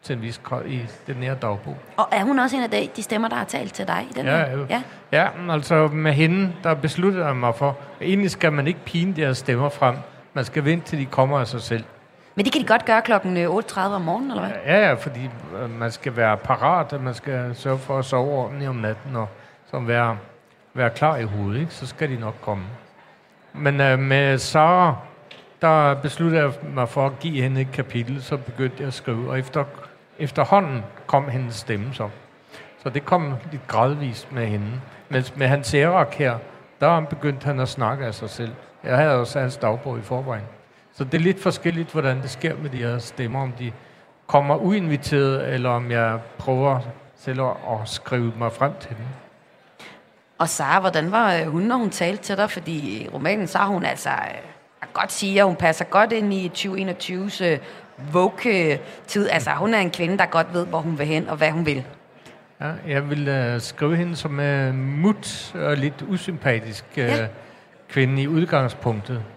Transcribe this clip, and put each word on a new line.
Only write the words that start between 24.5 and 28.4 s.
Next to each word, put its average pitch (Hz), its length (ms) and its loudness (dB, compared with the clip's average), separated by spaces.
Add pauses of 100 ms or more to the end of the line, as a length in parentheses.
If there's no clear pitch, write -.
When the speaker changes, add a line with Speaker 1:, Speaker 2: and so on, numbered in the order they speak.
Speaker 1:
der 156 320 6
besluttede 156 480 2
jeg 139 100 2 (220)
mig 123 140 0
for 135 180 2
at 135 140 -2
give 156 220 -2
hende 131 180 0
et 131 120 -2
kapitel, 127 500 -4
så 147 140 -4
begyndte 131 420 -4